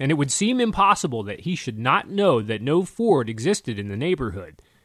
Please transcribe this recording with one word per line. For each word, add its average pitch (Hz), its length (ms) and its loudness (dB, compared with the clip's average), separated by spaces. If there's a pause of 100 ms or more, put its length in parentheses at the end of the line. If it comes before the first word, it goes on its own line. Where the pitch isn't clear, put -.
and 135 100 0
it 160 40 2
would 143 180 0
seem 247 300 0
impossible 196 640 2
that 101 160 -8
he 180 140 -4
should 113 240 -8
not 127 300 2
know 190 320 4
that 107 220 -4
no 151 200 2
ford 175 460 2
existed 117 500 -2
in 101 100 -6
the 98 100 -6
neighborhood, 113 640 -4 (220)